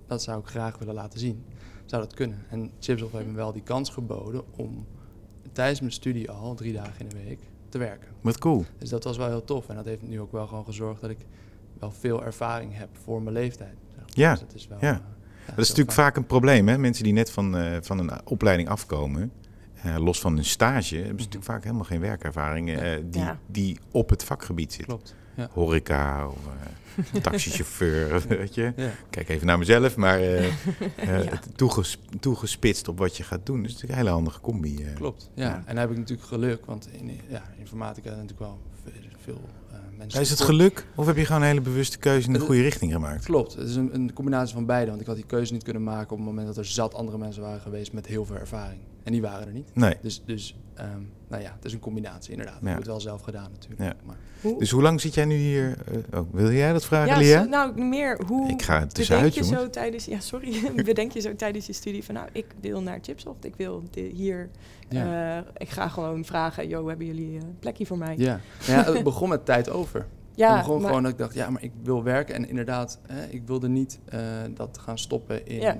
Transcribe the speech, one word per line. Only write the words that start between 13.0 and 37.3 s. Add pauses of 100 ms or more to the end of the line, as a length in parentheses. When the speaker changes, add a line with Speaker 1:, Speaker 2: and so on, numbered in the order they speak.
Speaker 1:
mijn
leeftijd, (120)
zeg
maar.
Speaker 2:
Ja,
Speaker 1:
Dus
dat
is
wel,
Speaker 2:
ja.
Speaker 1:
eh,
ja,
Speaker 2:
Dat
is
Speaker 1:
heel
Speaker 2:
natuurlijk
Speaker 1:
fijn.
Speaker 2:
vaak
een
probleem,
hè?
Mensen
die
net
van,
eh,
van
een
opleiding
afkomen, (500)
eh,
los
van
hun
stage,
hebben
ze
Speaker 1:
Mhm.
Speaker 2:
natuurlijk
vaak
helemaal
geen
werkervaring,
eh,
Speaker 1:
Nee.
Speaker 2:
die,
Speaker 3:
Ja.
Speaker 2:
die (120)
op
het
vakgebied
zit.
Speaker 1:
Klopt, (200)
ja.
Speaker 2:
Horeca
of,
eh,
Speaker 1:
<laughs>
Speaker 2:
taxichauffeur,
<laughs>
weet
je.
Speaker 1:
Ja. (200)
Speaker 2:
Kijk
even
naar
mezelf,
maar,
eh,
Speaker 3:
<laughs>
Speaker 2:
eh, (440)
Speaker 3:
Ja. (180)
Speaker 2:
het
toeges-, (220)
toegespitst
op
wat
je
gaat
doen.
Dat
is
natuurlijk
een
hele
handige
combi,
eh.
Speaker 1:
Klopt,
ja.
Speaker 2:
Ja.
Speaker 1:
En
dan
heb
ik
natuurlijk
geluk,
want
in, (180)
ja, (160)